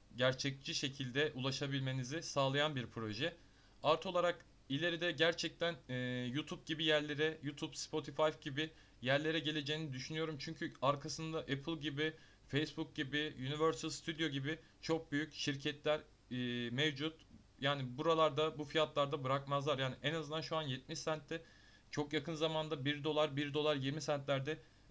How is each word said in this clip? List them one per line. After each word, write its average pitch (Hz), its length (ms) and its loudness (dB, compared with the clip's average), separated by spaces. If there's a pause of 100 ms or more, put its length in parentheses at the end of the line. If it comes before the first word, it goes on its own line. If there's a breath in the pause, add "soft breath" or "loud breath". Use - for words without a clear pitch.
(160)
gerçekçi 135 580 2
şekilde 139 600 0
ulaşabilmenizi 135 880 -2
sağlayan 143 540 2
bir 120 100 -4
proje. 113 500 -4 (460 loud breath)
Artı 160 260 4
olarak 175 360 2 (240)
ileride 170 440 0
gerçekten, 165 640 2 (120)
e, 127 60 -4 (380)
YouTube 147 340 -4
gibi 160 180 -2
yerlere, 151 580 2
YouTube, 147 340 -6
Spotify 156 520 0 (120)
gibi 156 300 -4 (320 loud breath)
yerlere 147 360 2
geleceğini 151 540 -2
düşünüyorum. 156 460 -4
Çünkü 160 340 -6 (100)
arkasında 156 560 0
Apple 139 420 -4
gibi, 151 320 -2 (360 loud breath)
Facebook 151 460 -2
gibi, 147 440 -2
Universal 151 520 0
Studio 160 380 -2
gibi 143 300 -2 (240 loud breath)
çok 165 300 0
büyük 151 220 -2
şirketler, 147 640 0 (300)
e, 120 400 -2
mevcut. 147 440 0 (460)
Yani 131 380 0
buralarda 156 600 4
bu 147 60 -4
fiyatlarda 147 600 2
bırakmazlar. 139 540 2
Yani 131 240 -2
en 151 120 0
azından 156 260 -2
şu 156 160 -2
an 156 60 0
yetmiş 143 360 -6
sentte, 160 440 -4 (480 loud breath)
çok 147 220 -2
yakın 156 220 -2
zamanda 156 500 0
bir 143 200 0
dolar, 151 320 2
bir 143 180 -2
dolar 151 220 2
yirmi 139 240 -2
sentlerde, 143 580 0 (320 loud breath)